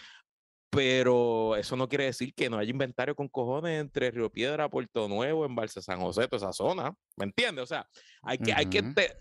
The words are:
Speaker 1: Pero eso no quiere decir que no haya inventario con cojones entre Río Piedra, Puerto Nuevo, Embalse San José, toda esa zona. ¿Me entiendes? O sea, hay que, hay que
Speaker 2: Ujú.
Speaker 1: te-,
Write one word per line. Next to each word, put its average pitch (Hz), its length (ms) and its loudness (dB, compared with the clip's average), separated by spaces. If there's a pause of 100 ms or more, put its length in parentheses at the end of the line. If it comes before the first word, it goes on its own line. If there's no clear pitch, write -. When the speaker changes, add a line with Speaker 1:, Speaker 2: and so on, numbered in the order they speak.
(720)
Speaker 1:
Pero 123 840 4
eso 104 180 -2
no 127 140 0
quiere 139 160 0
decir 127 280 -4
que 131 160 -2
no 113 80 -2
haya 107 140 -2
inventario 131 460 -2
con 143 100 -6
cojones 143 540 -2
entre 127 320 -2
Río 113 180 -2
Piedra, 147 380 -2
Puerto 117 400 -2
Nuevo, 135 360 0
Embalse 117 380 -4
San 92 180 -4
José, 92 280 2
toda 101 180 -4
esa 95 60 -4
zona. 156 420 -2 (220)
¿Me 196 80 -4
entiendes? 202 400 -2
O - 20 -18
sea, 151 220 -8 (340)
hay 127 160 -2
que, 214 140 0
hay 147 140 4
que 135 120 2
Speaker 2:
Ujú. 143 160 -2
Speaker 1:
te-, 190 260 4